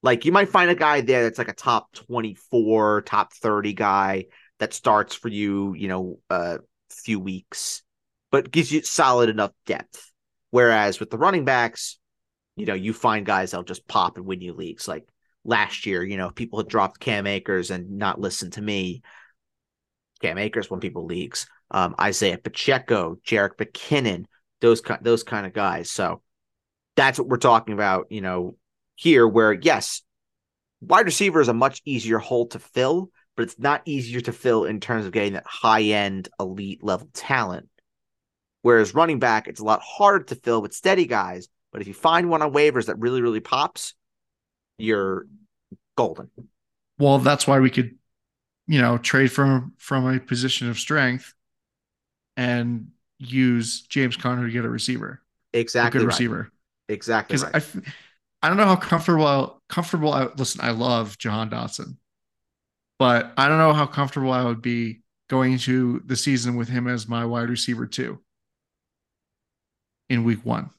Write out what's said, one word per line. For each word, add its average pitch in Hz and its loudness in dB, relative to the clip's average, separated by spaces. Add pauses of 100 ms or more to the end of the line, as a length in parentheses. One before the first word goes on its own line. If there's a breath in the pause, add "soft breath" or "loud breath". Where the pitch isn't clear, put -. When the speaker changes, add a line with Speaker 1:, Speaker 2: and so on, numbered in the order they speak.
Speaker 1:
Like, 123 2
you 160 2
might 196 4
find 180 4
a 175 4
guy 151 2
there 123 2
that's, 113 -2
like, 117 -2
a 101 -10
top - -2
twenty-four, 110 0
top - -2
thirty 104 -2
guy 98 0 (320 soft breath)
that - -4
starts 107 0
for - -10
you, 101 -2
you 98 -8
know, 92 -6 (100)
a 87 -2 (300)
few - -6
weeks, - -10 (480)
but - 2
gives 151 0
you 151 0
solid 123 4
enough 107 0 (140)
depth. - -10 (400)
Whereas 110 4
with 107 -10
the 110 -8
running 165 2
backs, 120 -2 (580)
you 104 -6
know, 101 -2
you 98 -6
find 107 -2
guys 95 0
that'll 90 -8
just - -14
pop 90 -2
and 92 -16
win 95 -8
you 87 -14
leagues. 82 -12
Like 78 -10 (360)
last 107 -2
year, 92 -4
you 98 -8
know, 92 -6
people 113 -10
had 95 -6
dropped 98 -2
Cam 104 -4
Akers 95 -4
and 92 -10
not 98 -4
listened 95 -8
to 104 -12
me. 98 -4 (1200 soft breath)
Cam 82 -4
Akers 104 -6
won 95 -8
people 85 -10
leagues. 85 -8 (240 soft breath)
Um, 90 -2
Isaiah 95 0
Pacheco, 107 -2
Jerick 101 0
McKinnon, 110 -2 (360)
those 117 6
ki-, - -4
those 117 2
kind 104 -8
of 92 -12
guys. 87 -4
So 85 -4 (720)
that's 135 4
what 127 -2
we're 127 0
talking 113 4
about, 98 -2
you 110 -10
know, 92 -6 (380)
here 131 6
where, 110 6
yes, 120 0 (800)
wide 202 4
receiver 175 2
is 127 6
a 117 2
much 131 0
easier 113 -2
hole 120 -2
to 113 -14
fill, 147 -2 (240)
but 117 -2
it's - -10
not 143 -2
easier 123 -6
to 120 -6
fill 113 2
in 107 -4
terms 110 -4
of 92 -10
getting 101 -2
that 95 -10
high-end 107 0 (100)
elite 98 -8
level 98 -2
talent. 104 -4 (960)
Whereas 113 6
running 156 2
back, 110 0
it's - -14
a 107 -12
lot 107 2
harder 202 4
to 131 -10
fill 113 -2
with 101 -10
steady 180 2
guys. 92 -4 (240)
But 104 -12
if 98 -10
you 101 -14
find 170 2
one 160 2
on 151 -2
waivers 139 4
that 107 -4
really, 123 -2
really 113 0
pops, - -4 (840)
you're 101 -2 (680)
golden. - -2 (640)
Speaker 2:
Well, 139 6
that's 139 2
why 139 6
we 131 6
could, 120 -4 (640)
you 151 2
know, 120 4
trade 131 2
from, 135 0
from 127 -2
a 131 0
position 127 -4
of 113 -6
strength 131 -2 (1000)
and 120 -2 (320)
use 123 0
James 127 -2
Conner 123 -2
to 117 -6
get 117 -4
a 117 -4
receiver. 117 -6 (320)
Speaker 1:
Exactly 117 0
Speaker 2:
A - 4
good 117 2
Speaker 1:
right. 117 0
Speaker 2:
receiver. 110 -2 (380)
Speaker 1:
Exactly 110 -2
Speaker 2:
'Cause 127 0
Speaker 1:
right. - -8
Speaker 2:
I - 2
f-, 151 -6 (640 loud breath)
I 156 2
don't 185 2
know 208 6
how 190 6
comfortable, 156 2
comfortable 160 -2
I, 135 2 (100)
listen, 131 -4
I 120 0
love 113 -2
Jahan 110 -4
Dotson, 110 -10 (1040)
but 123 4
I 135 4
don't 156 4
know 160 6
how 151 2
comfortable 135 -2
I 127 0
would 117 -2
be 117 -4 (260)
going 127 2
into 127 0
the 127 -4
season 123 -2
with 117 -4
him 123 -2
as 117 -4
my 117 -4
wide 117 -4
receiver 120 -4
two - -8 (1900)
in 120 0
week 113 0
one. 117 -6